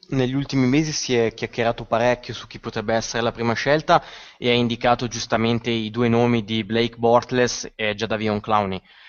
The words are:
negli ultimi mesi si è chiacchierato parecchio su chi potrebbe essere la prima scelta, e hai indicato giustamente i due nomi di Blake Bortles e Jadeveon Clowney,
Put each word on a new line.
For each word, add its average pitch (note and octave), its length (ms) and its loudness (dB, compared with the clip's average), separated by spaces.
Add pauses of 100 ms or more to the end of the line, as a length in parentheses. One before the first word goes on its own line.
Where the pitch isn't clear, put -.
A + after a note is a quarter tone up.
negli C3 240 0
ultimi C3+ 340 0
mesi D3+ 240 2
si C3 240 -4
è A2+ 180 2
chiacchierato A#2 520 -4
parecchio A#2+ 500 0
su - 100 -14
chi - 140 -18
potrebbe A2+ 340 -6
essere A2+ 300 -2
la A#2 80 0
prima A#2 220 -2
scelta, D3+ 500 2 (340)
e B2 140 0
hai A#2+ 80 4
indicato A#2+ 480 0
giustamente A#2 640 -2
i A2+ 180 -2
due A#2 200 0
nomi A#2 340 4
di A2 200 -2
Blake A2+ 340 -2
Bortles A#2+ 760 2
e G#2+ 220 -2
Jadeveon G#2+ 440 -2
Clowney, G#2 400 0 (280)